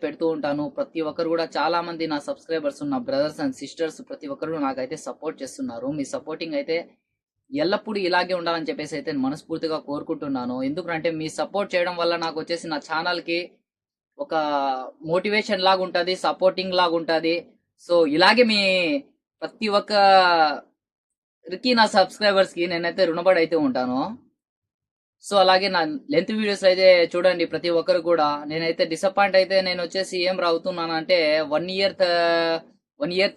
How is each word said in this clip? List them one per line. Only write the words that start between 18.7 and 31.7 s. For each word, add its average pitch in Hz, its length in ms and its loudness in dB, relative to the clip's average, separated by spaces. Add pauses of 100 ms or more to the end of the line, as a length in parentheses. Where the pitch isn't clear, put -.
ప్రతి 185 240 -6 (120)
ఒక్కరికి, 185 1900 2 (100)
నా 220 40 6 (120)
సబ్స్క్రైబర్స్కి 190 760 2
నేనైతే 170 380 0
రుణపడి 175 320 2
అయితే 160 140 0 (100)
ఉంటాను. 127 340 -2 (1300)
So - 80 -4 (100)
అలాగే 185 320 4
నా 170 60 2 (320)
లెంత్ 180 240 2
వీడియోస్ 202 320 0
అయితే 185 180 6 (240)
చూడండి 175 400 2
ప్రతి 160 180 -2 (100)
ఒక్కరు 175 300 0
కూడా. 156 180 4 (220)
నేనైతే 165 320 -2 (120)
డిసప్పాయింట్ 190 460 2
అయితే 185 160 2 (120)
నేను 180 180 -4
వచ్చేసి 185 300 -4 (140)
ఏం 185 60 -2 (100)
రావుతున్నానంటే 165 760 0 (340)
వన్ 170 220 -2